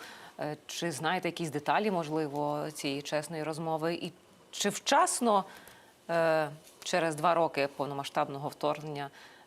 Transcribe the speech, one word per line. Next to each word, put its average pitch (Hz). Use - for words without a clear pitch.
Е, 147
чи -
знаєте 160
якісь 170
деталі, 147
можливо, 151
цієї 143
чесної 156
розмови? 160
І -
чи -
вчасно, 240
е, 160
через 165
два 151
роки 156
повномасштабного 139
вторгнення 147